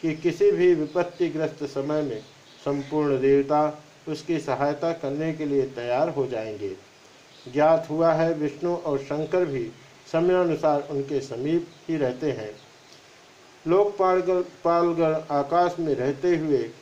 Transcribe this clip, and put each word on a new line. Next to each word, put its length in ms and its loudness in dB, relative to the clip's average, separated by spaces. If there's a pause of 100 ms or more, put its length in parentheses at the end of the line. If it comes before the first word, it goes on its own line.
कि 140 -2
किसी 360 2
भी 220 6
विपत्तिग्रस्त 880 -2
समय 380 -2
में 200 -6 (440)
संपूर्ण 540 0
देवता 640 2 (240)
उसकी 320 -4
सहायता 540 -2
करने 400 -4
के 120 -6
लिए 160 0
तैयार 480 -2
हो 180 -2
जाएंगे। 680 -8 (600)
ज्ञात 360 4
हुआ 240 2
है, 200 2
विष्णु 420 -2
और 220 -2
शंकर 480 -2
भी 260 -6 (400)
समयानुसार 760 2
उनके 320 -2
समीप 460 -2 (220)
ही 80 0
रहते 340 -2
हैं। 240 -8 (1120)
लोकपालगण, 760 2
पालगण 720 2 (180)
आकाश 480 2
में 160 0
रहते 420 0
हुए 340 0 (100)